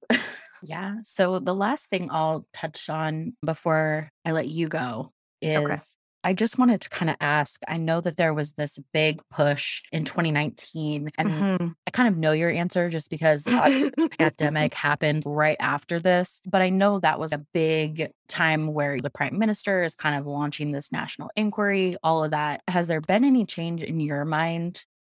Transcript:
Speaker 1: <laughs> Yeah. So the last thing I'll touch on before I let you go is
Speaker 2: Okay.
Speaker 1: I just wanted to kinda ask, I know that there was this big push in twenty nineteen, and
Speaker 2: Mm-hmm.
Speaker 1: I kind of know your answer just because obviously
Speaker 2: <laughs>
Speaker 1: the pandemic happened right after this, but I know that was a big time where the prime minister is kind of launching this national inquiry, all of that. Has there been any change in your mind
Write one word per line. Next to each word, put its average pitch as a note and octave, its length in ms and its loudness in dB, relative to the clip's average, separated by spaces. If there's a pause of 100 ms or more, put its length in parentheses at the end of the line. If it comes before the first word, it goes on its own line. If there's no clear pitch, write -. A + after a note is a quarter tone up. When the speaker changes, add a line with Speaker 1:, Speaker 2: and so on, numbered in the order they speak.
(100)
Speaker 1:
<laughs> A#3 100 2 (460)
Yeah. F#3 360 -8
So F#3 380 0
the F3+ 140 -2
last G3+ 360 -2
thing F3+ 200 -2
I'll D#3+ 440 -2
touch - 340 -4
on D#3 460 -2 (100)
before D#3 640 2 (160)
I E3 80 -2
let D#3 160 0
you D#3+ 200 -2
go B2+ 440 -6 (300)
is D#3 160 2
Speaker 2:
Okay. D3 200 0 (440)
Speaker 1:
I F3+ 100 2
just G#3 260 0
wanted B3 220 6
to - 80 -14
kinda D#3+ 320 -2
ask, D3 480 0
I E3 80 -4
know E3 240 0
that E3+ 160 -2
there E3 160 2
was D3 200 -4
this - 260 -6 (160)
big D#3 260 2 (100)
push D3 520 0 (100)
in D#3+ 140 -2
twenty - 240 -2
nineteen, D3+ 800 -4 (100)
and E3 100 2
Speaker 2:
Mm-hmm. F3+ 400 0 (180)
Speaker 1:
I - 40 -8
kind B3 180 2
of F#3+ 80 2
know D#3+ 160 4
your E3 160 2
answer F3 400 0
just E3 220 -6
because D#3 360 2
obviously C4+ 440 4
Speaker 2:
<laughs> - 80 -14
Speaker 1:
the D#4+ 100 2
pandemic D3+ 640 0
happened D3+ 540 0
right D3+ 340 2
after C#3+ 400 -2
this, F3+ 460 2
but F#3 160 4
I F#3 80 4
know G3 300 4
that D#3 200 2
was D#3+ 120 -4
a D3 200 -4
big D#3 560 0 (180)
time D#3 420 2
where C#3+ 340 -2
the C3+ 80 -4
prime - 280 -4
minister G#3 440 0
is E3 120 -2
kind D3 240 -2
of C#3+ 80 -6
launching D3 460 -4
this C#3+ 180 -6
national - 460 -8
inquiry, G3+ 680 0
all D#3+ 220 2
of D#3 60 -2
that. D3+ 380 -4
Has F3 180 2
there D#3+ 160 -2
been G3+ 220 4
any B3+ 200 6
change E3+ 380 -6
in E3 180 -4
your D3 240 -2
mind E3 580 -2 (220)